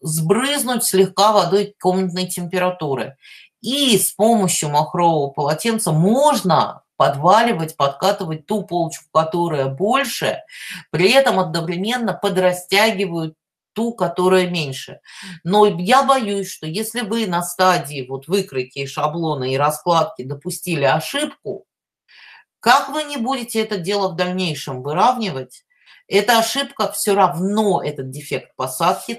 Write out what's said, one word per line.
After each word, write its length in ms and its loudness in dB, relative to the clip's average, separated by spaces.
сбрызнуть 840 0
слегка 480 4
водой 480 2
комнатной 460 0
температуры. 880 -4
И 360 2
с 160 -2
помощью 560 2
махрового 640 0
полотенца 640 -2
можно 880 2
подваливать, 800 2
подкатывать 680 -2
ту 160 -2
полочку, 500 -4
которая 540 0
больше, 760 -2
при 200 4
этом 280 4
одновременно 760 -2
подрастягивают 1200 0
ту, 200 -4
которая 560 2
меньше. 500 -8
Но 240 6
я 360 2
боюсь, 460 0
что 180 -12
если 340 -6
вы 260 -2
на 160 -2
стадии 640 0
вот 200 -10
выкройки, 600 -4
шаблона 580 -2
и 120 0
раскладки 640 0
допустили 640 -4
ошибку, 800 -2
как 280 4
вы 160 -4
не 120 -10
будете 440 -4
это 160 -4
дело 320 -2
в 60 -10
дальнейшем 680 -4
выравнивать, 840 -2
эта 320 4
ошибка 520 -2
всё 240 0
равно, 680 2
этот 280 -8
дефект 440 -10
посадки, 640 -2